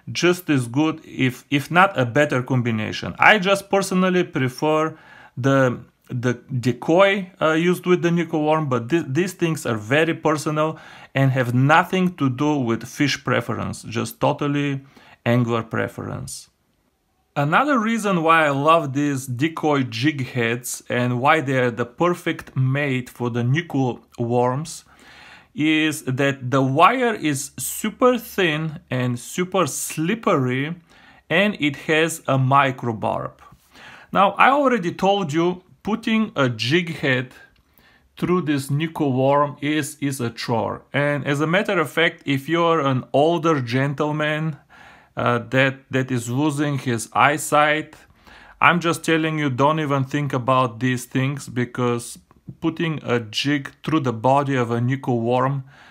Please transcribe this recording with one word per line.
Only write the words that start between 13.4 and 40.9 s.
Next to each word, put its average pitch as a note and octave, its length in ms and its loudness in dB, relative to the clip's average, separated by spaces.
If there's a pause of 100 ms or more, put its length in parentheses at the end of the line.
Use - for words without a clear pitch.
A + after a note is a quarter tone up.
just A2+ 360 -6
totally C#3+ 640 -2 (420)
angler A#2+ 380 2
preference. G#2+ 880 -8 (840)
Another G#3+ 440 2
reason G#3 440 0
why D#3+ 220 6
I D3 60 2
love D3 420 2
these C#3+ 340 -2
decoy C#3+ 580 0
jig B2+ 420 -2
heads A#2+ 640 -4
and B2 320 0
why D#3 180 4
they C3+ 160 -2
are B2 140 2
the A#2 160 -4
perfect E3+ 680 -2
mate C3 540 0
for A#2+ 220 -6
the A#2+ 120 -2
Nico B2+ 600 -2 (160)
worms B2 680 -2 (680)
is D#3 500 0
that C3+ 480 -2
the C3+ 100 4
wire G#3 520 2
is C#3+ 440 -4
super B3 580 0
thin D#3+ 600 -2 (120)
and B2+ 280 -2
super F3+ 480 -2
slippery, D#3 1120 -2 (520)
and G3 300 2
it C#3+ 160 0
has D#3+ 540 0
a C3+ 100 4
micro C3 540 2
barb. G2+ 500 -6 (720)
Now, G3 200 4
I A3 180 6
already B3 420 2
told F#3+ 400 0
you F3 320 0 (180)
putting A3 540 -2
a C3+ 120 2
jig C3+ 500 -2
head B2+ 360 -2 (840)
through F3+ 260 0
this C#3 280 -2
Nico D#3 380 -2
worm C#3 520 2
is, D3 400 -4
is C#3 200 -4
a A#2 100 -4
chore. G#2 520 -4 (100)